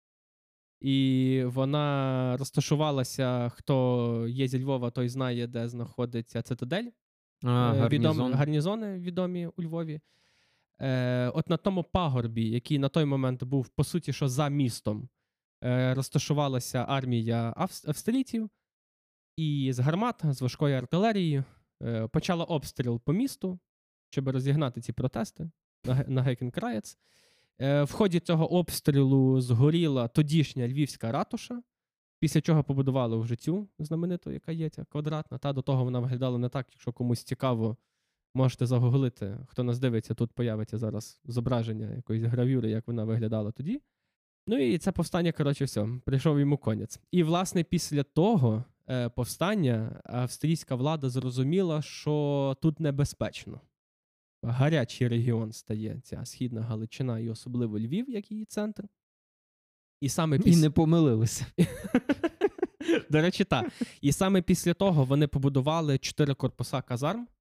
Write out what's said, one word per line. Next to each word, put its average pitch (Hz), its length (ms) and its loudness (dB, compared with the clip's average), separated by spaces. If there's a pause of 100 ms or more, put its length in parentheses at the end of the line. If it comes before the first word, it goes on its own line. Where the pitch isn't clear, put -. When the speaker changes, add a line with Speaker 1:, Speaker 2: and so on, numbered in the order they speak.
(800)
Speaker 1:
і 131 640 4
вона 135 920 0
розташувалася, 135 1120 0
хто 120 800 0
є 131 200 -2
зі 127 160 -2
Львова, 127 260 -2
той 123 180 -2
знає, 123 380 -2
де 120 220 -6
знаходиться 120 760 -6
цитадель. 139 420 -4 (600)
Speaker 2:
А, 123 320 4
Speaker 1:
Е, 113 120 4
відом-, 117 280 4
Speaker 2:
гарнізон. 127 180 0
Speaker 1:
гарнізони 180 640 0
відомі 180 480 -4
у 170 160 -8
Львові. 160 380 -6 (800)
Е, 123 540 0
от 156 160 -2
на 165 60 4
тому 185 260 -2
пагорбі, 117 680 0
який 127 280 0
на 139 100 2
той 160 160 2
момент 131 400 0
був, 131 240 -2
по - 160 -2
суті, - 280 -2
що 143 160 -2
за 143 200 0
містом, 123 600 -2 (560)
е, 127 300 2
розташувалася 135 920 -2
армія 117 680 0
авс-, - 320 -6
австрійців, 226 640 -2 (840)
і 143 360 0
з 120 60 -2
гармат, 175 460 0
з 139 180 -2
важкої 139 320 0
артилерії, 165 680 0 (400)
е, 113 240 -2
почала 170 380 -2
обстріл 123 560 -2
по 143 120 -2
місту, 190 460 -4 (520)
щоб 135 180 -2
розігнати 131 520 0
ці - 120 -8
протести 131 580 -4 (340)
на 127 100 0
Ге-, 135 140 2
на 131 140 2
Гекенкраєц. 135 760 -4 (600)
Е, 143 220 2
в 143 100 0
ході 180 280 2
цього 160 320 2
обстрілу 135 880 4
згоріла 131 680 4
тодішня 143 600 2
львівська 131 440 -2
ратуша, 226 500 -6 (580)
після 156 200 2
чого 156 240 2
побудували 135 520 0
вже 117 200 -2
цю 196 320 -4 (100)
знамениту, 165 520 -4
яка - 220 -8
є, 160 160 -4
ця - 160 -10
квадратна. 151 540 -6
Та 143 140 -4
до 131 100 -4
того 131 220 0
вона 123 160 -2
виглядала 127 380 -2
не 123 100 0
так, 127 240 -6
якщо - 200 -10
комусь 120 320 -2
цікаво, 113 520 -2 (580)
можете 127 320 2
загуглити. 123 720 0 (100)
Хто - 160 -4
нас 123 140 0
дивиться, 117 360 0
тут 120 180 -2
появиться 110 460 -4
зараз 110 460 -6
зображення 117 720 -2
якоїсь 113 280 -4
гравюри, 120 460 0
як 110 160 -4
вона 117 180 -4
виглядала 110 480 -2
тоді. 208 280 -6 (640)
Ну 233 120 0
і 233 200 2
це 185 140 0
повстання, 170 400 0
коротше, 143 320 0
все, 107 240 -2 (160)
прийшов 143 360 2
йому 143 180 2
конець. - 420 -4 (120)
І, 175 100 4
власне, 170 420 0
після 151 380 -2
того, 135 640 2 (240)
е, 123 200 -2
повстання 127 960 -2
австрійська 135 720 -2
влада 135 340 -2
зрозуміла, 135 720 0
що 143 800 -2
тут 160 180 0
небезпечно. - 800 -4 (840)
Гарячий 127 640 0
регіон 117 440 0
стає 107 520 -8
ця 139 200 -10
Східна 120 380 -6
Галичина 113 560 -4
і 113 120 -6
особливо 117 480 -4
Львів, 175 320 -4
як 208 200 -8
її 214 140 -10
центр. 208 400 -6 (1160)
І 139 80 -2
саме 160 280 2
Speaker 2:
І 156 40 4
Speaker 1:
піс- 170 200 8
Speaker 2:
не 151 100 6
помилилися. 156 760 4 (120)
Speaker 1:
<laughs> - 1500 -2
До 151 120 6
речі, 185 220 2
так. 170 260 0 (300)
І 139 120 2
саме 190 300 4
після 170 320 2
того 170 300 4
вони 139 220 4
побудували 139 720 2
чотири 143 360 0
корпуса - 480 -4
казарм. 165 460 -4 (120)